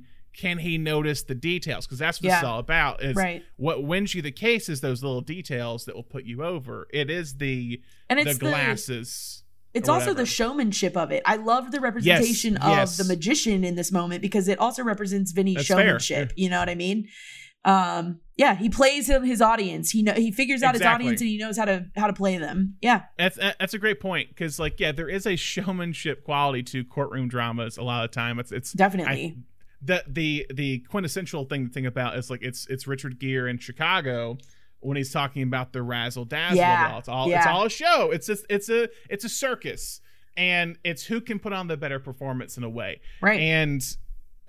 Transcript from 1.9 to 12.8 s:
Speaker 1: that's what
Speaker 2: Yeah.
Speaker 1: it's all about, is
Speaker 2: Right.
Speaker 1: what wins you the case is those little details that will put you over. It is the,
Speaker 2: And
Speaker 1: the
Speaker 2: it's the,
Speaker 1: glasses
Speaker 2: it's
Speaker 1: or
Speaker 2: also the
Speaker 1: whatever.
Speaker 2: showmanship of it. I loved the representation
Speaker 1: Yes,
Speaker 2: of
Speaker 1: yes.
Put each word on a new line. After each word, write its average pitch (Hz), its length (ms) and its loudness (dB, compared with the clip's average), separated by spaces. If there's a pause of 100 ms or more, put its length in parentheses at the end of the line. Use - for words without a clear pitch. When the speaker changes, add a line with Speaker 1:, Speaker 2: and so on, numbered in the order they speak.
Speaker 1:
that's 165 240 -2
what 185 80 0
Speaker 2:
Yeah. 180 80 6
Speaker 1:
it's 156 80 2
all 117 140 -2
about, 147 440 0
is 135 120 0
Speaker 2:
Right. 175 280 0 (120)
Speaker 1:
what 143 280 -2
wins 185 300 0
you 180 80 -4
the 143 100 -6
case 220 380 0
is 139 120 -4
those 127 220 -2
little 127 180 -2
details 120 640 -6
that - 100 -10
will 117 80 -12
put 135 200 -12
you 120 200 -8
over. 139 500 -6
It 143 160 0
is 156 280 -4
the, 127 440 -4 (280)
Speaker 2:
And 269 100 4
Speaker 1:
the 196 100 2
Speaker 2:
it's 135 100 0
the, - 60 -2
Speaker 1:
glasses 127 1000 -2 (300)
Speaker 2:
it's 233 160 0
Speaker 1:
or 302 40 8
Speaker 2:
also 359 140 2
the 403 40 2
Speaker 1:
whatever. 262 160 0
Speaker 2:
showmanship 226 680 0
of 165 160 0
it. - 140 -2
I 147 120 6
loved 233 340 2
the 277 100 -2
representation 226 720 4
Speaker 1:
Yes, - 100 -2
Speaker 2:
of 202 80 6
Speaker 1:
yes. 190 260 4